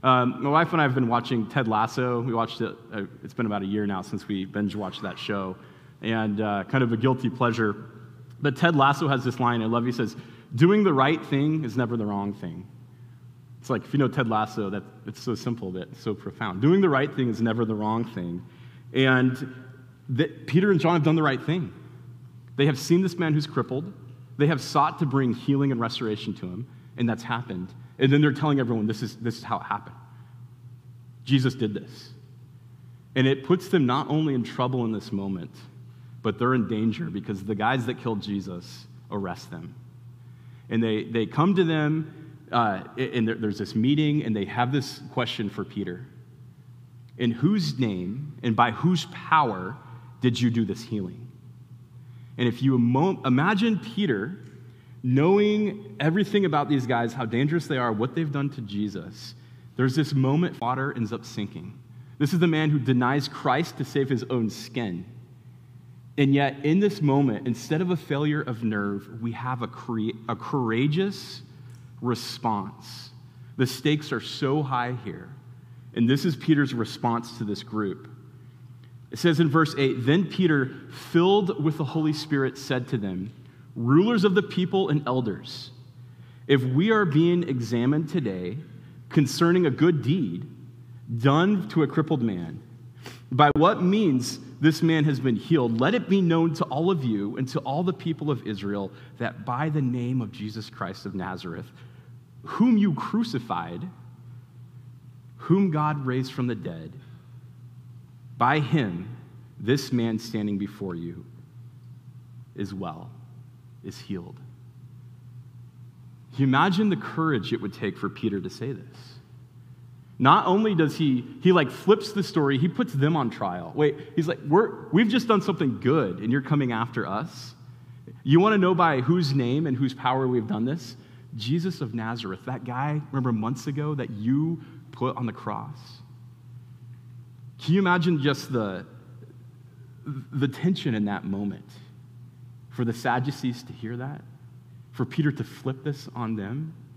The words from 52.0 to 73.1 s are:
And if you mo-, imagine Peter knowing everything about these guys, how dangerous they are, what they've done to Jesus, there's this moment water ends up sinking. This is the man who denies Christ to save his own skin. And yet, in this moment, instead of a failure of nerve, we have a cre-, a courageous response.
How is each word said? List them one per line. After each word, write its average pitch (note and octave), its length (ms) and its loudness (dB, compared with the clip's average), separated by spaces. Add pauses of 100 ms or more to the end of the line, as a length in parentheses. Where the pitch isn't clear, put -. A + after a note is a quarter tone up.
And A#2+ 120 2
if A#2 120 -2
you C3 160 4
mo-, C3 480 2
imagine F#3 540 2
Peter F3+ 640 -4 (640)
knowing G3+ 960 2
everything F#3+ 440 2
about D3 240 0
these C3+ 180 2
guys, A#2+ 260 0
how B2+ 120 -4
dangerous C#3+ 420 0
they C#3 120 -2
are, A#2+ 140 0
what A2+ 220 -2
they've D#3+ 180 -2
done C#3+ 180 -2
to C3+ 120 -12
Jesus, G2 720 -6 (420)
there's B2+ 180 2
this D3 200 0
moment C#3 460 2
water B2+ 360 -2
ends A2+ 160 -4
up A2+ 120 -8
sinking. - 540 -10 (400)
This C#3+ 140 2
is E3+ 80 2
the F3 80 6
man D#3 220 2
who D3+ 80 2
denies B2+ 500 2
Christ D3 480 0
to C#3+ 80 -4
save C3+ 240 0
his B2 160 0
own A#2 260 0
skin. F#2 540 -6 (1120)
And C#3 160 6
yet, C#3 300 2
in E3 160 4
this G3+ 220 0
moment, C#3 440 2
instead D3+ 360 -2
of F3 80 0
a F3+ 60 0
failure D3 440 -2
of A2+ 240 -6
nerve, G2+ 560 -4
we A#2 120 -4
have B2 300 -6
a A#2+ 60 -6
cre-, A2+ 480 -6 (120)
a A2+ 60 -2
courageous C#3+ 1080 -2 (580)
response. - 1120 -4 (460)